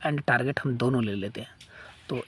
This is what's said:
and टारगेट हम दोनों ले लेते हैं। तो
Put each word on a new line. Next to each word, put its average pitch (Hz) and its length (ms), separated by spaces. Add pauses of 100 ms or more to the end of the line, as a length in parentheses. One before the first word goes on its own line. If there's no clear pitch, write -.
and 151 200
टारगेट 127 340
हम 131 160
दोनों 123 280
ले 101 100
लेते 98 260
हैं। - 80 (600)
तो 127 200